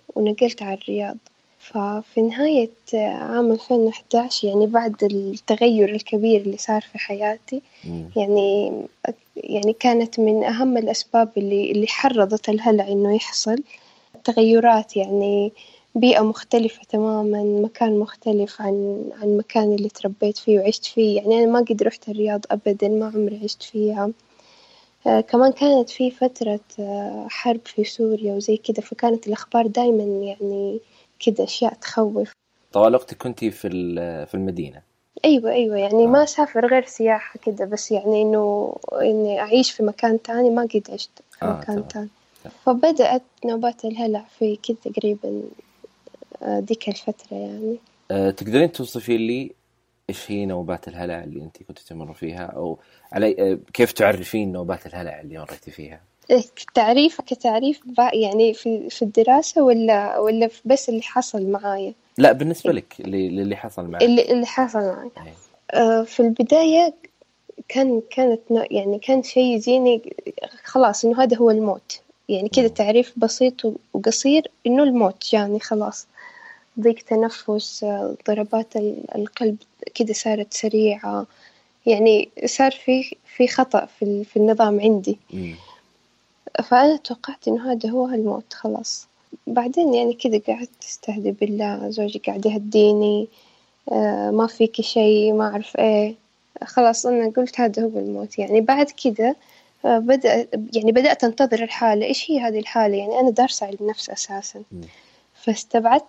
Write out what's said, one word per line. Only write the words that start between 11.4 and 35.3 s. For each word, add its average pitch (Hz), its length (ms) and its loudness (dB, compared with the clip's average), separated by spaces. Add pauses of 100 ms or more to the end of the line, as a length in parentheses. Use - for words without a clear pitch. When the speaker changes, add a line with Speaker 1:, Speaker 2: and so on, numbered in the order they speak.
Speaker 1:
اللي 208 160 0
حرضت 214 640 0
الهلع 214 400 2
إنه 202 260 2
يحصل. 226 480 -4 (520)
التغيرات، 226 840 4
يعني 202 560 0 (420)
بيئة 240 260 4
مختلفة 220 680 0
تماما، 214 540 -2
مكان 208 560 0
مختلف 208 640 -4
عن، 202 420 -4 (180)
عن 208 140 2
مكان 214 380 0
اللي 208 140 -2
تربيت 208 500 -4
فيه 214 200 4
وعشت 202 260 0
فيه. 214 320 0
يعني 220 280 2
أنا 233 80 4
ما 240 60 4
قد 226 240 0
رحت 226 260 -2
الرياض 208 420 -4
أبدا، 208 380 0
ما 214 180 0
عمري 214 380 -4
عشت - 180 -10
فيها. 208 480 -2 (960)
آه، 220 140 4
كمان 254 320 4
كانت 269 380 2
في 254 200 -2
فترة، 240 500 -4 (180)
آه، 202 520 -8
حرب 233 340 -2
في - 200 -4
سوريا 220 500 -2
وزي 208 220 0
كده، 214 260 -4
فكانت 226 440 -2
الأخبار 226 400 -2
دايما 226 360 2
يعني 202 760 -6 (400)
كده 208 240 0
أشياء - 300 -4
تخوف. 214 580 -4 (400)
Speaker 2:
طوال 110 220 6
وقتك - 220 -2
كنتي 120 340 -6
في 101 180 -10
ال-، 85 580 -6
في - 80 -12
المدينة؟ 87 480 -8 (420)
Speaker 1:
أيوة، 247 280 4